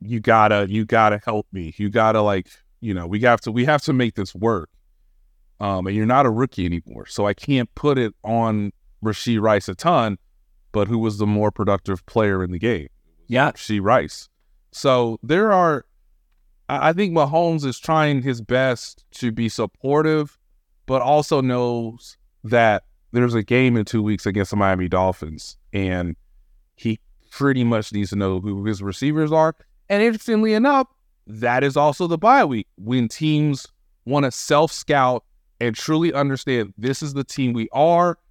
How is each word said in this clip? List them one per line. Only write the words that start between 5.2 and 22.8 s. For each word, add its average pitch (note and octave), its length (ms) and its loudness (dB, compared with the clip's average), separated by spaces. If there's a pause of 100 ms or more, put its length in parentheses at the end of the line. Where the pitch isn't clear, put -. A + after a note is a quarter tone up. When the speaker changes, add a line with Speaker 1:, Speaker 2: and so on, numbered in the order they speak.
Speaker 1:
Um, F#2+ 260 -4
and G2 80 -4
you're G#2+ 120 0
not C3 200 4
a A#2 40 2
rookie A2 360 -4
anymore, E2 400 -8
so G2+ 200 -4
I G2+ 80 -2
can't C3 420 -2
put C#3+ 200 0
it A2+ 160 -2 (120)
on A2 480 -2 (320)
Rashee A2 360 -2
Rice G#2 280 2
a F#2 80 -8
ton, A#2+ 420 0 (540)
but G2+ 160 0
who A#2 100 0
was G#2+ 200 -2
the G#2+ 80 0
more G#2 260 2
productive G2 540 -2
player G2+ 360 0
in F2+ 80 -4
the F2+ 80 -6
game? F2+ 300 -2 (400)
Speaker 2:
Yeah. C3 240 2
Speaker 1:
Rashee G#2 280 -4
Rice. - 480 0 (440)
So B2 500 0
there F#3+ 300 2
are, E3+ 320 2 (840)
I, C#3 200 0
I E3 60 2
think F#3 180 -2
Mahomes D#3+ 520 0
is B2+ 140 -4
trying D3+ 440 0
his B2 180 -2
best B2 720 -2
to A#2+ 180 -4
be A2+ 200 -2
supportive, D3 880 -2 (480)
but C3 160 0
also D3 400 2
knows A#2+ 720 -4 (260)
that A2 420 4 (280)